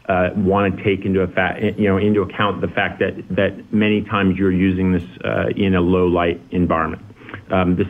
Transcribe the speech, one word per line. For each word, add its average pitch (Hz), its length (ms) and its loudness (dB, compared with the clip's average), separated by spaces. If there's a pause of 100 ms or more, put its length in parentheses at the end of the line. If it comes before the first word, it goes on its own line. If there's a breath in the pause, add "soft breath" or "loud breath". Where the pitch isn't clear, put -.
uh, 92 260 2
wanna 98 360 2 (120)
take 98 220 0
into 95 160 2
a 90 80 0
fa-, 95 480 -2
you 104 100 2
know, 95 120 4
into 104 240 2
account 95 400 -2
the 92 60 -2
fact 92 320 -4
that, 95 140 -2 (160)
that 98 440 -2
many 107 280 2
times 98 360 0
you're 98 120 2
using 92 420 2
this, 90 100 0 (200)
uh, - 320 -2
in 98 200 0
a 90 80 2
low 90 240 2
light 87 340 0 (100)
environment. 82 520 0 (480 loud breath)
Um, 90 260 2
the 98 140 0